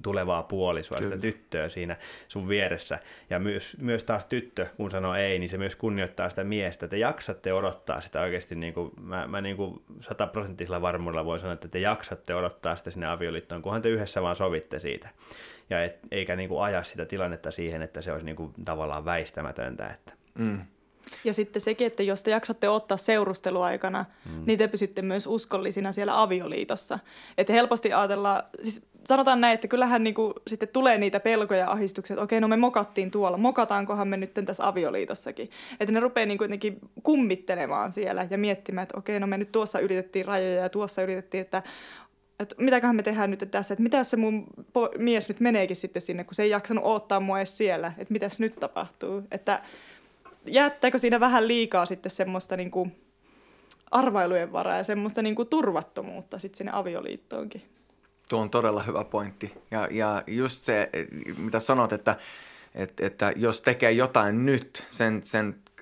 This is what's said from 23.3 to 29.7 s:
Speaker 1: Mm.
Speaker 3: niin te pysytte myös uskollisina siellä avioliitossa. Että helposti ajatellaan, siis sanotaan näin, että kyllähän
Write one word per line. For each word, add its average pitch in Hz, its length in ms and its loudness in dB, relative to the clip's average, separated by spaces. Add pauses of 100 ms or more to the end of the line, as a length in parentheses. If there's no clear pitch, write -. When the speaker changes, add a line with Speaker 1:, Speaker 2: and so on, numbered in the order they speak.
Speaker 1:
Mm. 160 220 -8
Speaker 3:
niin 220 120 4
te 214 100 6
pysytte 196 340 -2
myös 190 240 -2
uskollisina 196 640 -2
siellä 202 300 2
avioliitossa. - 760 -2 (400)
Että 202 140 4
helposti 233 400 4
ajatellaan, 202 500 2 (200)
siis 220 240 -6 (200)
sanotaan 262 340 6
näin, 233 140 8
että 226 140 -2
kyllähän 247 360 4